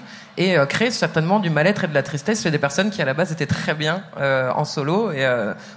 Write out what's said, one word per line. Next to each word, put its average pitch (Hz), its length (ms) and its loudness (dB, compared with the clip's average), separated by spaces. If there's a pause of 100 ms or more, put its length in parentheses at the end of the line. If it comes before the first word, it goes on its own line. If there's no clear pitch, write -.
(380)
et, 180 200 4
euh, 185 80 6
crée 220 240 0
certainement 170 500 2
du 170 120 0
mal-être 165 320 2
et 180 40 0
de 151 60 -4
la 139 80 4
tristesse 208 400 -4
chez 175 80 0
des 147 80 2
personnes 165 320 0
qui, 196 140 -2
à - 20 0
la 135 80 0
base, 165 180 -2
étaient 156 140 -2
très - 300 -2
bien, 156 260 -2 (160)
euh, 131 340 2
en 151 140 -2
solo. 170 460 -2
Et, 135 120 -2
euh, 120 300 0 (240)